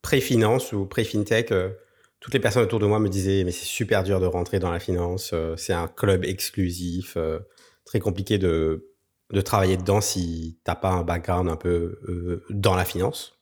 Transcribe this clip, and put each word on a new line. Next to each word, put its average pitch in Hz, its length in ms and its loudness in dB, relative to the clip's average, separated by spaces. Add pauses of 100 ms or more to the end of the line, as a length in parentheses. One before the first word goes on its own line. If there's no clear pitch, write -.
pré-finance 123 720 2
ou 98 120 -2
pré-fintech, 110 680 0
euh, 92 160 2 (500)
toutes - 140 -8
les 127 80 4
personnes 113 220 4
autour 107 160 0
de 104 60 2
moi 104 140 4
me 104 80 2
disaient, « 95 380 2
Mais 90 60 -2
c'est - 140 -8
super 101 380 0
dur 95 160 2
de 92 60 2
rentrer 90 340 0
dans 87 120 0
la 85 80 -2
finance, 90 540 -2
euh, 82 220 -2
c'est - 160 -6
un 85 160 0
club 98 380 0
exclusif, 90 880 -4
euh, 80 240 -2 (460)
très - 140 -2
compliqué 98 400 0
de, 80 520 0 (400)
de 98 100 0
travailler 95 360 2
dedans 98 240 2
si 82 640 -4
t'as 90 100 0
pas 95 140 -2
un 90 140 0
background 87 440 0
un 82 80 0
peu, 85 440 -2 (100)
euh, 87 400 -4
dans 98 260 2
la 92 80 2
finance. » - 580 -4